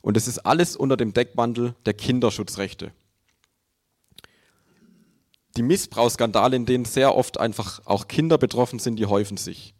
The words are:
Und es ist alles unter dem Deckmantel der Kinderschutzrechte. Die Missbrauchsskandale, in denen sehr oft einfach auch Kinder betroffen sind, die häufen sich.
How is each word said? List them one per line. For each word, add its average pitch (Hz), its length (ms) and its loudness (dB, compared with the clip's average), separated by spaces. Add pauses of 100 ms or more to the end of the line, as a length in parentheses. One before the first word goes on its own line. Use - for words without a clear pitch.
Und 104 140 2
es 113 100 0
ist 120 120 -8
alles 170 360 2
unter 135 220 0
dem 110 160 -2
Deckmantel 120 600 -2 (100)
der 104 80 0
Kinderschutzrechte. 104 960 -2 (2750)
Die 120 60 0
Missbrauchsskandale, 120 920 2
in 120 100 -2
denen 123 200 2
sehr 135 300 2
oft - 240 0
einfach 104 460 -4
auch - 220 -2
Kinder 160 300 2
betroffen 120 420 0
sind, 117 180 -4
die 110 80 0
häufen 101 320 0
sich. - 420 -14